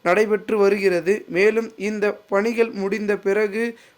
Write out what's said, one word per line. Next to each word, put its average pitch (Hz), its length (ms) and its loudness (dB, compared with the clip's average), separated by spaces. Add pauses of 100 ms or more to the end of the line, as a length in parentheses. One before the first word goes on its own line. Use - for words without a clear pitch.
நடைபெற்று 208 560 2
வருகிறது. 196 680 2
மேலும், 214 480 0
இந்த 208 360 -2 (160)
பணிகள் 226 420 0
முடிந்த 202 460 -2
பிறகு 202 460 -2 (360)